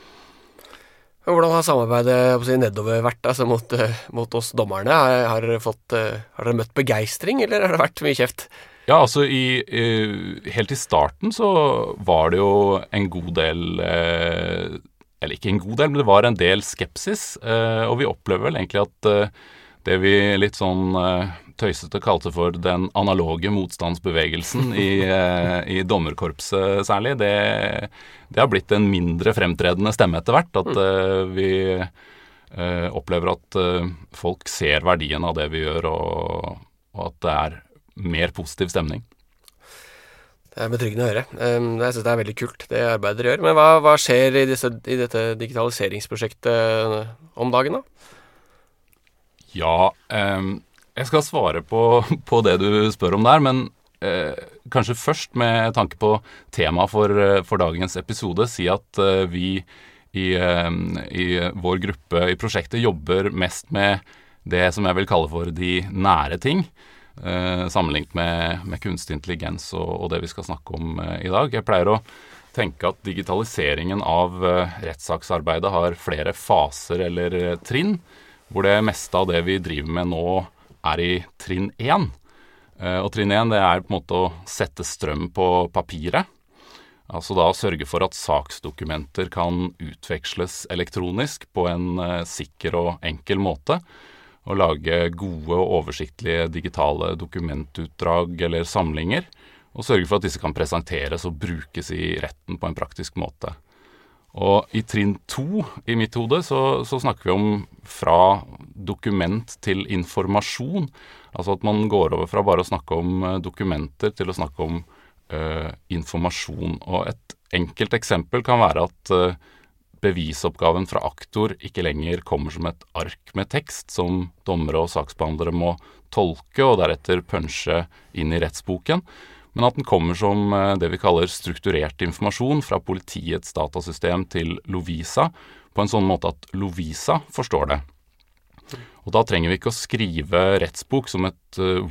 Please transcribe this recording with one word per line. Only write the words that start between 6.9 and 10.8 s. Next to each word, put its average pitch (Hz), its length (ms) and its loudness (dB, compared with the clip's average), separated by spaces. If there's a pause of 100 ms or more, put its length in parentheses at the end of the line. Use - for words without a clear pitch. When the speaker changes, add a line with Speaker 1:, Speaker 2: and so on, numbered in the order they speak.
Speaker 1:
eller 208 180 0
har 185 140 2
det - 20 0
vært - 240 -4
mye 143 140 0
kjeft? - 300 -2 (420)
Speaker 2:
Ja, 147 100 8
altså, 143 240 4
i, 127 400 0
eh, 107 880 -2
helt 113 200 -2
i 135 40 -2
starten 90 560 2